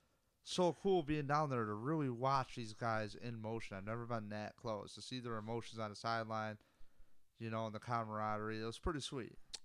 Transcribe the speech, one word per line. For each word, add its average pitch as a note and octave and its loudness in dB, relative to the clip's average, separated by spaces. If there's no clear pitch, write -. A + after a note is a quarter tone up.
so F3 4
cool F#3 6
being D3 0
down D3 4
there A#2+ 4
to G#2 0
really C3+ 2
watch C3 2
these A2 -6
guys A2 0
in A#2 -4
motion. G#2+ -2
I've F#2+ -6
never A#2 -2
been A2+ -2
that G#2 -4
close G#2+ -4
to A2+ -12
see B2+ -6
their A#2 -2
emotions A2+ -4
on G#2+ 0
the G2+ -6
sideline, A2 0
you A2+ -4
know, A2+ 0
and G#2+ -4
the G#2 -4
camaraderie. G#2+ 0
It A2+ -2
was A2+ -4
pretty D#3+ 0
sweet. - -6